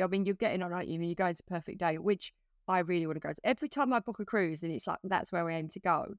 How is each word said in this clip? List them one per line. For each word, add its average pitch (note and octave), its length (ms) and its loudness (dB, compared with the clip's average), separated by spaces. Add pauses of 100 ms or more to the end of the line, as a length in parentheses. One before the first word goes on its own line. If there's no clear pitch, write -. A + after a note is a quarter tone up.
I F#3 60 2
mean, G3 180 2
you're G3 100 2
getting F#3 260 0
on, F3 100 -4
aren't F3 160 -4
you? D#3+ 80 -4
I - 40 -2
mean, E3+ 100 0
you're E3+ 60 -4
going F3 200 0
to - 80 -14
Perfect - 360 -6
Day, D#3+ 180 2
which F#3 340 0 (380)
I F#3 100 4
really E3+ 260 2
wanna D#3 140 -2
go D3+ 140 -4
to. - 100 -14
Every C#4 240 2
time C#4 240 2
I A#3+ 80 4
book G#3+ 220 -4
a G3 40 -6
cruise, E3 380 2
and E3 80 -2
it's - 160 -6
like, E3 160 -2
that's F#3+ 300 -2
where E3+ 100 2
we E3 120 0
aim D#3+ 140 -2
to - 120 -12
go. E3+ 380 2